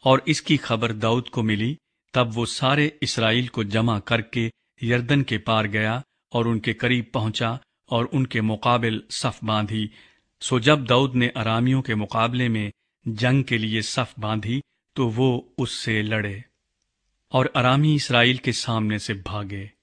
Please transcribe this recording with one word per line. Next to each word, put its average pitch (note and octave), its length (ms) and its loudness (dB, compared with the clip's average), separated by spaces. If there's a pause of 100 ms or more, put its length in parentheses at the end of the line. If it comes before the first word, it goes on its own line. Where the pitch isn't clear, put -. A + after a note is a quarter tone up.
और C3 240 6
इसकी - 280 2
खबर A#2 360 -2
दाऊद A2+ 360 0
को B2 140 -4
मिली, A2 360 0 (360)
तब B2 180 2
वो A#2 140 -2
सारे C#3+ 560 0
इसराइल A#2+ 460 0
को A2+ 160 -4
जमा A2 340 2
करके A2+ 540 -2 (300)
यरदन A#2+ 400 2
के - 160 -2
पार A2 280 0
गया A2 360 -2 (300)
और A#2 160 0
उनके A2+ 260 0
करीब B2 400 0
पहुंचा A2+ 460 -2 (300)
और A#2+ 140 0
उनके B2+ 360 0
मुकाबिल A2 680 0
सफ - 340 -4
बांधी। G#2+ 460 -2 (500)
सो B2+ 200 0
जब C#3+ 240 4
दाऊद B2+ 300 2
ने B2 140 2
अरामियों A#2+ 540 0
के A2+ 120 -2
मुकाबले A#2 540 0
में G#2+ 240 -2 (360)
जंग B2 360 2
के A#2+ 140 -2
लिए A2 240 -2
सफ - 360 -4
बांधी, A2 440 -2 (340)
तो C3 120 2
वो B2 500 0
उससे A2+ 440 -2
लड़े G#2 420 -4 (880)
और C3 240 2
अरामी C3+ 380 4
इसराइल B2 440 2
के B2+ 140 -2
सामने G#2+ 460 -2
से G#2 160 -6
भागे। G2 560 -10 (120)